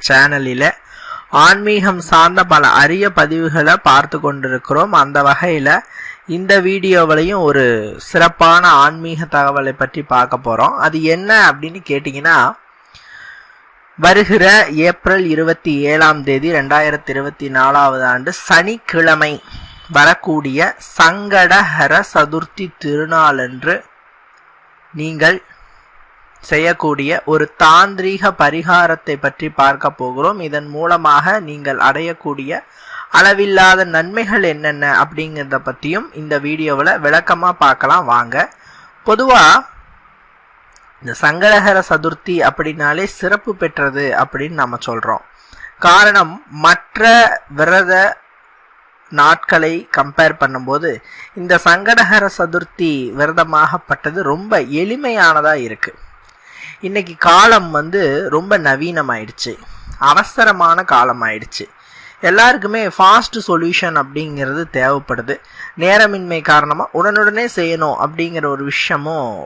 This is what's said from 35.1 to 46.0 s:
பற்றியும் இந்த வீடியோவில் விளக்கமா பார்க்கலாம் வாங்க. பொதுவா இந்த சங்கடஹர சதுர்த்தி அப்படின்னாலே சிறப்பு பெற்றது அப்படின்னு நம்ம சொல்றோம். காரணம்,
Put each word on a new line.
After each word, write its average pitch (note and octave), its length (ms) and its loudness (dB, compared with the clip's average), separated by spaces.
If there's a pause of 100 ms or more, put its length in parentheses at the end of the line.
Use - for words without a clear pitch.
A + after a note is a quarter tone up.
பற்றியும் F#3 540 -8
இந்த D3+ 240 -6
வீடியோவில் D3+ 600 -2
விளக்கமா E3+ 560 0
பார்க்கலாம் C#3+ 500 2
வாங்க. A#2+ 400 -2 (600)
பொதுவா A#3 380 4 (1500)
இந்த A#2+ 220 -14
சங்கடஹர F#3+ 680 2
சதுர்த்தி D#3+ 580 -4
அப்படின்னாலே D#3 720 -2
சிறப்பு G3+ 440 -4
பெற்றது C#3+ 600 -4
அப்படின்னு C#3 460 -4
நம்ம A#2+ 200 -6
சொல்றோம். A2+ 440 -6 (540)
காரணம், F#3+ 540 4 (260)